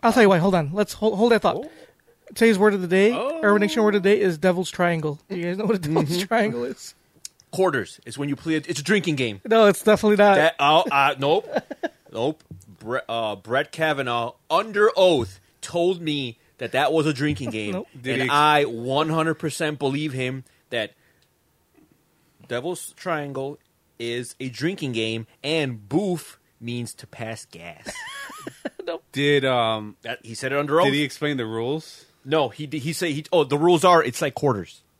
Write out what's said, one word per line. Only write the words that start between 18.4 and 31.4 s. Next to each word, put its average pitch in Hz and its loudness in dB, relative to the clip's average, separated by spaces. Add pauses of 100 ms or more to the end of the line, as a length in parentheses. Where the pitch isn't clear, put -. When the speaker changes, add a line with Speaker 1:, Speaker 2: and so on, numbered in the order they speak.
Speaker 2:
one 131 -2
hundred 160 0
percent 151 -6
believe 143 -2
him 131 -6 (260)
that 110 -6 (1600)
Devil's 135 -8
Triangle 143 -8 (400)
is 120 -8
a 131 -8
drinking 139 -6
game, 113 -4 (160)
and 135 -4
boof 175 -4 (220)
means 120 -8
to - -20
pass - -12
gas. - -18
Speaker 1:
<laughs> 960 -14 (840)
Nope. 339 -10
Speaker 3:
Did, 143 2
um, 110 0
Speaker 2:
That, 120 -10
he 113 -14
said 131 -6
it 143 0
under 147 2
oath. 180 4
Speaker 3:
did 139 2
he 147 0
explain 147 -4
the 120 -4